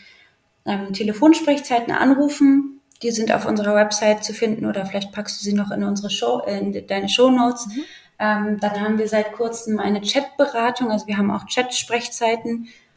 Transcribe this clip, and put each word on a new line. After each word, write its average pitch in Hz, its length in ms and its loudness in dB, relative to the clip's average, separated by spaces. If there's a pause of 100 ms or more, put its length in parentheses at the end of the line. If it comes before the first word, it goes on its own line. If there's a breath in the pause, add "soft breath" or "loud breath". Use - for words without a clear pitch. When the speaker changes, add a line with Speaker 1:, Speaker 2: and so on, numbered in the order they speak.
(640 loud breath)
Speaker 1:
ähm, 196 280 -4
Telefonsprechzeiten 262 1000 2
anrufen. 277 880 2 (200)
Die 233 100 -2
sind 220 200 0
auf 208 140 2
unserer 208 300 0
Website 214 480 2
zu 214 100 -6
finden 214 320 -2
oder 202 200 -2
vielleicht 196 260 -6
packst - 280 -8
du 202 40 -10
sie 208 100 -2
noch 202 180 0
in 202 120 -2
unsere 202 260 -4
Show, 240 360 -2
äh, 202 140 -4
in 202 140 -4
de-, 202 120 -8
deine 196 240 -2
Shownotes. 247 580 4
Speaker 2:
Mhm. 233 160 -8 (360 loud breath)
Speaker 1:
Ähm, 208 400 0
dann 202 220 -2
haben 214 160 0
wir 214 100 0
seit 214 260 0
kurzem 226 460 -4
eine 202 220 0
Chatberatung, 240 880 0
also 208 140 -2
wir 208 120 -2
haben 202 140 2
auch - 140 -4
Chat-Sprechzeiten. 233 1200 -2 (280 loud breath)